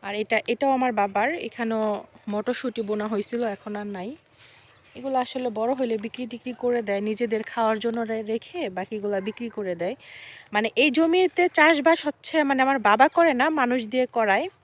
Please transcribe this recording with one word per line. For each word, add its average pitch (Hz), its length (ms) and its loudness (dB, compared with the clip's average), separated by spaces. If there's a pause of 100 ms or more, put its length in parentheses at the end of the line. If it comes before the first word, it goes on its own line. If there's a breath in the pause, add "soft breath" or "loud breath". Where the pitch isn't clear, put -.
আর 202 140 -10
এটা, 214 220 0 (100)
এটাও 269 240 2
আমার 254 220 2
বাবার। 208 360 0 (180)
এখানেও 220 360 -4 (440)
মটরশুঁটি 220 540 -4
বোনা 208 260 -4
হয়েছিল, 214 340 -4 (140)
এখন 208 200 -12
আর 208 120 -8
নাই। 196 220 -8 (880 soft breath)
এগুলো 262 240 -4
আসলে 254 300 -4
বড় 220 240 -2
হলে 254 240 -2
বিক্রি 220 280 -8
টিক্রি 240 280 -10
করে 240 280 0
দেয়, 202 200 -2
নিজেদের 214 420 -2
খাওয়ার 220 360 0
জন্য 226 220 -2
রে-, 220 320 -4
রেখে 277 360 -6
বাকিগুলা 202 500 -6
বিক্রি 220 300 -8
করে 196 260 -6
দেয়। 175 200 -4 (560 loud breath)
মানে 208 240 0
এই 294 160 4
জমিতে 330 580 2
চাষবাস 320 560 4
হচ্ছে, - 380 -6
মানে 277 180 2
আমার 269 180 2
বাবা 220 280 6
করে 339 260 4
না, 247 160 2
মানুষ 262 360 2
দিয়ে 254 220 0
করায়। 220 380 2 (180)